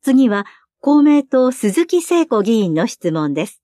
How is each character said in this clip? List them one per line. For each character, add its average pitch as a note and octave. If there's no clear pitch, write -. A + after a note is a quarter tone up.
次 C4
は、 G3+
公 D4
明 D4
党 B3+
鈴 B3+
木 E4+
聖 E4+
子 A3
議 A3
員 F3
の E3
質 -
問 D#3
で D3+
す。 -